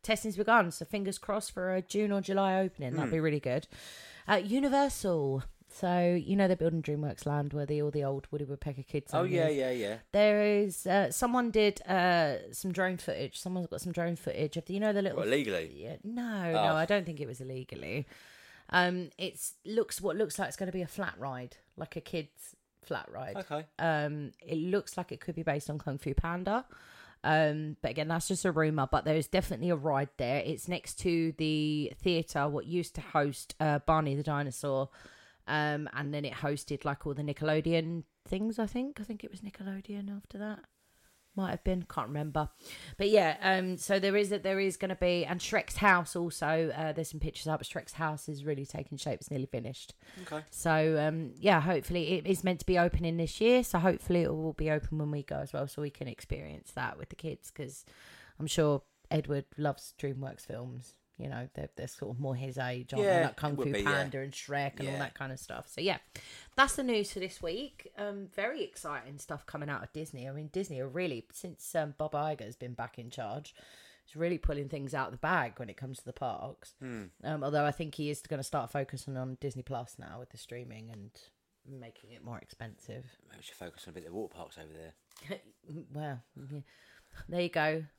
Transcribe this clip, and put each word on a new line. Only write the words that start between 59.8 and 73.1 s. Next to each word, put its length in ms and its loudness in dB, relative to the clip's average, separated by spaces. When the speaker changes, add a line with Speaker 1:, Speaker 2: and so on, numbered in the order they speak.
Speaker 1:
DreamWorks 460 -6
films. 500 -10
You 80 -6
know, 260 -8
they're, 200 -8
they're 140 -8
sort 260 -8
of 60 -6
more 160 -2
his 220 -6
age, 360 -6
aren't 100 2
they? 80 6
Speaker 2:
Yeah, 140 6
Speaker 1:
Like 100 -4
Kung 180 -2
Speaker 2:
it 40 -4
would 80 0
Speaker 1:
Fu 60 0
Speaker 2:
be, 80 0
yeah. 100 4
Speaker 1:
Panda 300 0
and 120 -8
Shrek 460 -4
and 80 -4
all 80 -2
Speaker 2:
Yeah. 60 -4
Speaker 1:
that 140 -6
kind 180 -8
of 80 -10
stuff. 280 -10
So, 120 -10
yeah, 180 0
that's 220 6
the 80 -2
news 280 0
for 60 -8
this 240 -8
week. 560 -6
Um, 380 -8
very 260 -4
exciting 560 -8
stuff 260 -10
coming 240 -8
out 140 -4
of 100 -14
Disney. 360 -8
I 40 -10
mean, 200 -8
Disney 260 -4
are 80 -2
really, 460 -4
since, 420 -12
um, 240 0
Bob 140 -4
Iger's 420 -4
been 200 -10
back 260 -10
in 100 -12